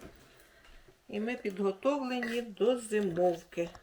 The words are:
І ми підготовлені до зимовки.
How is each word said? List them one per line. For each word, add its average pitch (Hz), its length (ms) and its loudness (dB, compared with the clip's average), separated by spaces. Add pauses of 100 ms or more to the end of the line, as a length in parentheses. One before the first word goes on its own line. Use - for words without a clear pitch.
(1080)
І 208 120 -6
ми 233 160 -2
підготовлені 233 1040 0
до 233 360 2
зимовки. 180 920 0 (140)